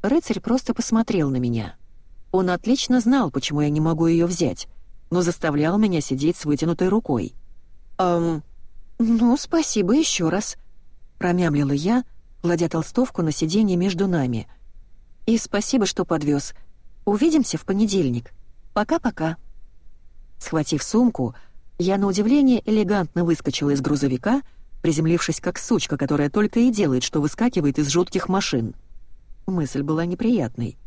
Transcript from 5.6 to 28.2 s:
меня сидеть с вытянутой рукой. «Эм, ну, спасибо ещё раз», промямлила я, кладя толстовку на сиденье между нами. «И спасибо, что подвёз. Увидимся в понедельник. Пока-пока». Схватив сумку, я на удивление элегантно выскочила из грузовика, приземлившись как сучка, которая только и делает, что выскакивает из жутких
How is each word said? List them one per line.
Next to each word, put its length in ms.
меня 240
сидеть 360
с 80
вытянутой 420
рукой. 480
«Эм, 440
ну, 380
спасибо 560
ещё 360
раз», 260
промямлила 540
я, 300
кладя 280
толстовку 520
на 100
сиденье 460
между 300
нами. 400
«И 120
спасибо, 480
что 200
подвёз. 480
Увидимся 520
в 80
понедельник. 680
Пока-пока». 600
Схватив 440
сумку, 520
я 180
на 100
удивление 580
элегантно 600
выскочила 460
из 100
грузовика, 600
приземлившись 560
как 180
сучка, 400
которая 320
только 300
и 100
делает, 340
что 180
выскакивает 580
из 100
жутких 380